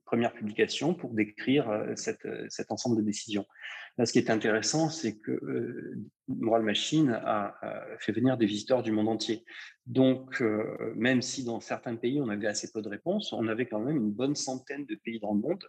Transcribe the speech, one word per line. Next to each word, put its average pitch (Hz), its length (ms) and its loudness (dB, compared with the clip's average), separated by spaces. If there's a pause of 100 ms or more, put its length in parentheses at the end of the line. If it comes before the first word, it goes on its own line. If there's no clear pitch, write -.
première 120 280 2
publication 110 600 0
pour 123 180 -8
décrire, 113 560 0
euh, 107 260 -2
cette, - 300 -6
euh, 113 240 -8
cet - 220 -8
ensemble 110 260 2
de 107 60 4
décisions. 104 420 -2 (520)
Là, 120 80 4
ce - 60 0
qui 127 80 4
est - 100 2
intéressant, 113 600 2
c'est 113 300 -4
que, 131 120 -6
euh, 127 680 -6 (300)
Moral 113 360 2
Machine 127 480 4
a, 107 520 -2
euh, 107 360 -8
fait - 120 -2
venir 123 260 4
des 117 80 6
visiteurs 107 380 2
du 110 80 -2
monde 107 160 4
entier. 110 380 0 (400)
Donc, 131 560 4
euh, 113 540 0
même 127 260 4
si 131 220 -6
dans 117 160 -4
certains 117 360 -6
pays, 127 240 0
on 131 100 0
avait 101 180 -2
assez 104 240 -2
peu 110 100 -4
de 107 80 -6
réponses, 165 420 -2
on 110 160 0
avait 113 200 0
quand 107 120 -2
même 143 180 0
une 107 140 2
bonne 135 240 0
centaine 139 500 -6
de 107 100 -6
pays 113 240 -8
dans 104 140 -2
le 101 60 4
monde 165 300 -2